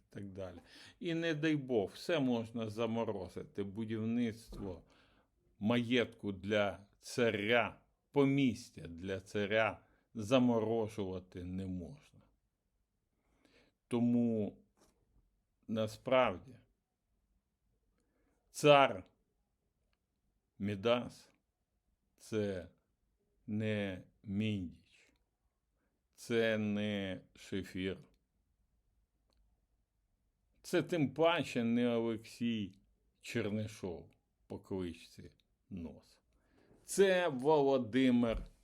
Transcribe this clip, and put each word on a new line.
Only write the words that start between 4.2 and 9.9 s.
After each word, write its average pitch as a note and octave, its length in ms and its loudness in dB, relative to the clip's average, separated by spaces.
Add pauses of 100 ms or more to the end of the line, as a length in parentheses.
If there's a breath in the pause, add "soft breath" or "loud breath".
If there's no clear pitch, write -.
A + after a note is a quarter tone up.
маєтку A2+ 720 0
для G2 480 0 (220)
царя, A2 760 0 (360)
помістя C#3 760 0
для F#2 320 -6
царя G#2 600 0 (340 soft breath)